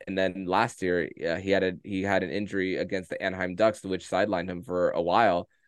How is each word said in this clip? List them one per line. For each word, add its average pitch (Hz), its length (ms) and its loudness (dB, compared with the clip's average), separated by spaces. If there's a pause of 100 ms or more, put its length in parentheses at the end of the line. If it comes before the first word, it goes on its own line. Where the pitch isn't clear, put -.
and 95 100 -4
then 95 280 0
last 101 360 0
year, 90 260 0 (180)
uh, 82 100 -2
he 95 160 -2
had 95 120 4
a, 92 100 0 (100)
he 95 180 -4
had 95 220 0
an 80 80 -4
injury 95 460 -2
against 95 340 -6
the - 100 -6
Anaheim 92 340 -4
Ducks, 110 280 2
which 92 260 -4
sidelined 92 400 0
him 90 140 -8
for 90 260 2
a 87 120 0
while, 90 460 4 (200)